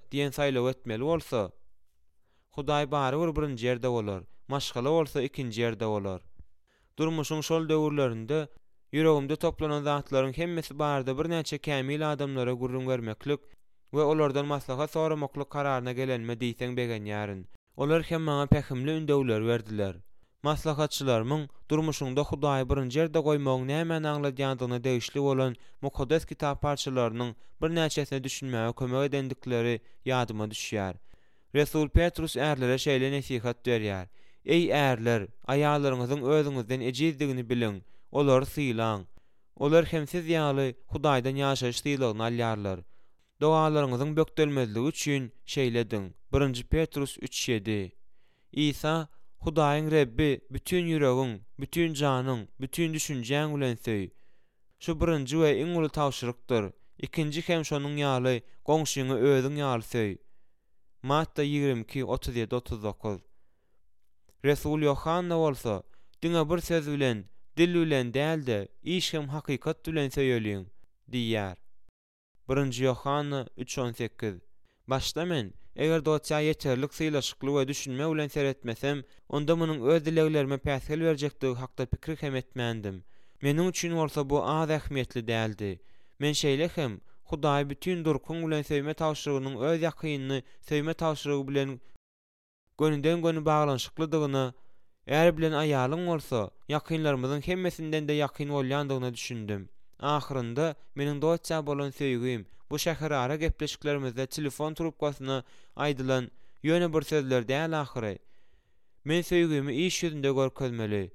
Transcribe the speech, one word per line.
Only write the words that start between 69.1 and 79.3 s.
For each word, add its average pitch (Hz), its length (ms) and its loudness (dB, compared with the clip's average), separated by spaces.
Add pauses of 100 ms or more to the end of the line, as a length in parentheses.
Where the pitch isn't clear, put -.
hem 147 140 -2
hakykat 151 600 -4
bilen 151 220 0
söýeliň" 113 560 0 (460)
diýýär. 110 440 0 (920)
Birinji 131 340 2
Yohanna 139 640 0 (100)
üç - 200 -8
on 120 140 -2
sekiz. 110 440 -6 (520)
Başda 135 380 -2
men, 139 280 -2 (220)
eger 160 300 2
dotça 151 360 2
ýeterlik 143 580 0
syýlaşykly 147 480 -2
we 139 200 2
düşünme 139 440 -4
bilen 151 160 -2
seretmesem, 139 760 -2 (260)
onda 147 240 2